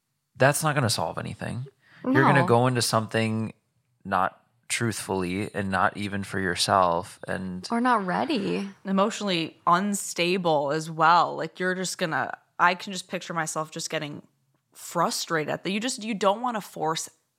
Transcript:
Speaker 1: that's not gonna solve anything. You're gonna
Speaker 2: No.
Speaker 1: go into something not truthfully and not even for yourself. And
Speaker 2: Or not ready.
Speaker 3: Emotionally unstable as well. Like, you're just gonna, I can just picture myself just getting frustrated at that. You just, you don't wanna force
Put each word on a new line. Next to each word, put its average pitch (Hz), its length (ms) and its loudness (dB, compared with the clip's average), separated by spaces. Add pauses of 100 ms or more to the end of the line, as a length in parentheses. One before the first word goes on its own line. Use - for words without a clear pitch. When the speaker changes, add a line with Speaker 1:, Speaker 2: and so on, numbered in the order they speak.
(360)
Speaker 1:
that's 139 280 4
not 151 120 0
gonna 127 140 2
solve 85 280 -2
anything. - 500 -8 (360)
You're 135 200 4
gonna 139 180 6
Speaker 2:
No. 123 40 2
Speaker 1:
go 120 220 6
into 123 140 2
something 110 720 0 (520)
not 95 360 -2 (280)
truthfully 95 840 -2
and 98 160 -4
not 95 280 2
even 98 260 -4
for 98 160 -6
yourself. 90 880 2
And 92 440 -6
Speaker 2:
Or 233 100 -2
not 240 240 2
ready. 196 640 -2 (160)
Speaker 3:
Emotionally 190 840 0
unstable 175 1040 2
as 160 180 -4
well. 160 460 4
Like, 156 240 -6
you're 185 160 -2
just 185 220 -6
gonna, 147 340 -2 (260)
I 180 180 4
can 196 180 -12
just 185 160 -10
picture 180 240 -8
myself 160 380 -4
just - 180 -8
getting 156 360 -8 (480)
frustrated 165 800 -2
at - 120 -6
that. 190 80 -2
You 208 100 0
just, 247 220 -4
you 226 100 -4
don't 202 280 0
wanna 233 200 -4
force 160 480 -4 (300)